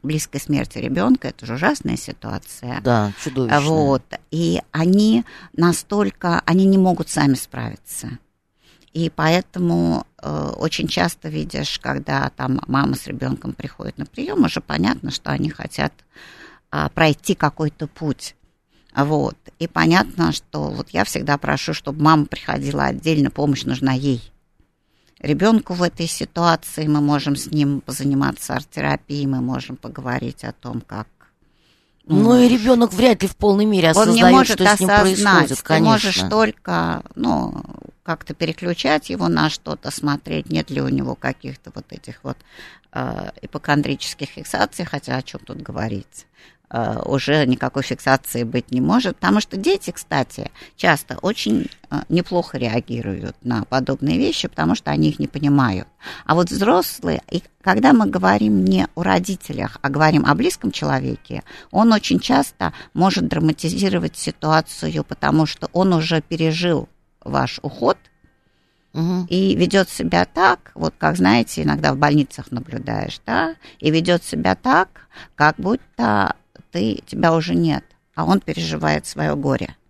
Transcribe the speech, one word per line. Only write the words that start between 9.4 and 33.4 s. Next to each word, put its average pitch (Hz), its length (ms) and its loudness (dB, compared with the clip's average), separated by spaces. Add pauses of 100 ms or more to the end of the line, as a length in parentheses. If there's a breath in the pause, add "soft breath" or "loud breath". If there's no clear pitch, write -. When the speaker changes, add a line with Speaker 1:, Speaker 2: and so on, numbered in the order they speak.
Speaker 1:
э, 147 340 -6
очень 160 320 -4
часто 170 400 -2
видишь, 151 500 -6
когда 139 580 -4
там 131 300 -4
мама 135 300 -2
с - 100 -14
ребёнком 131 460 -6
приходит - 460 -12
на - 80 -8
приём, 339 380 -2
уже - 160 0
понятно, - 500 -4
что - 200 -8
они - 200 -2
хотят, - 420 -6 (760 soft breath)
а, - 180 -2
пройти 160 460 0
какой-то 151 520 -4
путь. - 480 -8 (640)
Вот. 143 400 0 (220)
И 165 100 -6
понятно, 165 640 2
что 147 380 -8
вот - 200 -8
я 98 140 0
всегда 143 340 -2
прошу, 143 360 -4
чтобы 151 280 -6
мама 151 240 8
приходила 139 600 -4
отдельно, 139 440 0
помощь 143 340 -2
нужна 131 280 0
ей. 131 300 -2 (1000)
Ребёнку 185 540 2
в 175 80 0
этой 170 240 -2
ситуации 165 800 -2
мы 151 140 2
можем 143 360 0
с - 140 -10
ним 143 300 0
позаниматься 139 720 -2
арт-терапией, 143 720 -4
мы 131 140 -2
можем 127 360 -6
поговорить 123 680 -8
о 113 80 -10
том, 120 280 -10
как, 107 260 -12 (1000)
ну, 180 160 6
Speaker 2:
Ну, 247 200 8
и 247 60 8
ребёнок 233 440 4
вряд 214 300 4
ли 190 60 0
в - 80 -6
полной 208 300 4